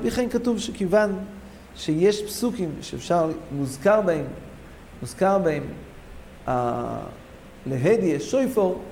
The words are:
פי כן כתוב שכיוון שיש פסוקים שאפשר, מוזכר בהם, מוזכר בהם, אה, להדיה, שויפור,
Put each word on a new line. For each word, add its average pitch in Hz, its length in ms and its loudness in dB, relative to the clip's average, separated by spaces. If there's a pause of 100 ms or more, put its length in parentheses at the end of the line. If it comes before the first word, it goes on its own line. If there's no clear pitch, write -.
פי 233 80 0
כן 247 180 0
כתוב 233 300 0
שכיוון 196 600 2 (580)
שיש 185 460 4
פסוקים 196 480 -2 (100)
שאפשר, 160 500 0 (220)
מוזכר 143 480 2
בהם, 165 240 0 (760)
מוזכר 190 380 2
בהם, 156 240 0 (840)
אה, 120 500 -2 (680)
להדיה, 147 540 4
שויפור, 226 720 2